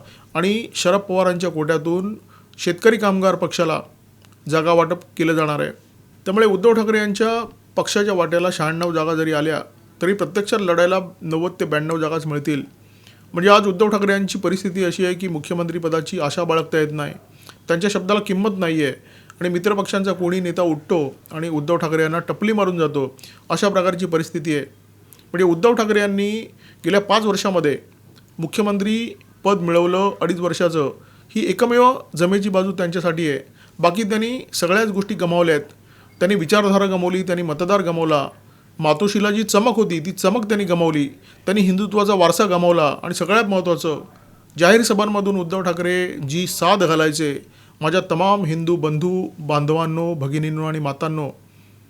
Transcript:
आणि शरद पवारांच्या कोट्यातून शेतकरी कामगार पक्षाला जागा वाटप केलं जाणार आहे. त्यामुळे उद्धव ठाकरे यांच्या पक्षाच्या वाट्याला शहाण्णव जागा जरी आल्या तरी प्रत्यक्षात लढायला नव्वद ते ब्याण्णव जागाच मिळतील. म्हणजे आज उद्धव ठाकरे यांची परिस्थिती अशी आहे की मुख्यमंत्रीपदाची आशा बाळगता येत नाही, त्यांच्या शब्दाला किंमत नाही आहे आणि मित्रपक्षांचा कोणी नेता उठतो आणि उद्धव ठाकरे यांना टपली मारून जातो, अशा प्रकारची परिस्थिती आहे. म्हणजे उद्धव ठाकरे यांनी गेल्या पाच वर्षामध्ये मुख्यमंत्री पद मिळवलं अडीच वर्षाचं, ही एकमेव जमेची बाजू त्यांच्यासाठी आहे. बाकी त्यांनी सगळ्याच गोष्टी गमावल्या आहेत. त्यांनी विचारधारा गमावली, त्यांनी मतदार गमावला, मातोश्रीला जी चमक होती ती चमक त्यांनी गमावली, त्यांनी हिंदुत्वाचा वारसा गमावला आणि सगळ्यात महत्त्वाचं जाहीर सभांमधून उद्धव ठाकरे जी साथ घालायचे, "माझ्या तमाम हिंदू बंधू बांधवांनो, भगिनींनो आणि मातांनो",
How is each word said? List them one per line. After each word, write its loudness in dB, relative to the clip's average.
आणि 0
शरद 2
पवारांच्या 0
कोट्यातून -2
शेतकरी 2
कामगार 2
पक्षाला -2
जागा 2
वाटप 2
केलं 0
जाणार 0
आहे. -4
त्यामुळे 0
उद्धव 4
ठाकरे 2
यांच्या -2
पक्षाच्या 0
वाट्याला 2
शहाण्णव -2
जागा 0
जरी 0
आल्या 0
तरी 2
प्रत्यक्षात -2
लढायला 2
नव्वद -4
ते -2
ब्याण्णव -2
जागाच -2
मिळतील. -2
म्हणजे 4
आज 6
उद्धव 2
ठाकरे 0
यांची -2
परिस्थिती -2
अशी -2
आहे 0
की -6
मुख्यमंत्रीपदाची -4
आशा -2
बाळगता 0
येत 2
नाही, -6
त्यांच्या 0
शब्दाला 0
किंमत -2
नाही 0
आहे 0
आणि -2
मित्रपक्षांचा 0
कोणी -2
नेता -2
उठतो 0
आणि -6
उद्धव 0
ठाकरे 0
यांना 0
टपली -2
मारून 0
जातो, -2
अशा 0
प्रकारची 0
परिस्थिती -2
आहे. -2
म्हणजे 2
उद्धव 4
ठाकरे 2
यांनी -2
गेल्या 4
पाच 2
वर्षामध्ये 0
मुख्यमंत्री -2
पद 2
मिळवलं 2
अडीच -2
वर्षाचं, 0
ही 0
एकमेव 4
जमेची 2
बाजू 0
त्यांच्यासाठी -2
आहे. -2
बाकी 2
त्यांनी -4
सगळ्याच 2
गोष्टी -4
गमावल्या 2
आहेत. -2
त्यांनी 2
विचारधारा 2
गमावली, -2
त्यांनी -2
मतदार 0
गमावला, 0
मातोश्रीला 2
जी 0
चमक 2
होती 0
ती -8
चमक -6
त्यांनी -2
गमावली, 0
त्यांनी 0
हिंदुत्वाचा 2
वारसा 4
गमावला 2
आणि -6
सगळ्यात 2
महत्त्वाचं 0
जाहीर 6
सभांमधून 0
उद्धव -4
ठाकरे -2
जी -2
साथ 0
घालायचे, 0
"माझ्या 0
तमाम 2
हिंदू 0
बंधू -2
बांधवांनो, -2
भगिनींनो -4
आणि -4
मातांनो", -4